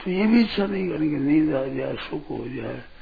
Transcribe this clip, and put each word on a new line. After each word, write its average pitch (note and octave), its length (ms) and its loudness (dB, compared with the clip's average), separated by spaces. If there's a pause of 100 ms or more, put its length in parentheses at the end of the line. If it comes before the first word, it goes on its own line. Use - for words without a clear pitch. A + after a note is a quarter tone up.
तो F#3 60 -2
ये F#3+ 160 2
भी A#3 140 6
इच्छा G3+ 260 2
नहीं F#3+ 220 -2
करेंगे D3+ 280 0
नींद D3+ 380 4
आ C3+ 100 0
जाए, C3+ 300 -4
सुख - 360 -8
हो A#2+ 180 -6
जाए। B1 340 -8 (200)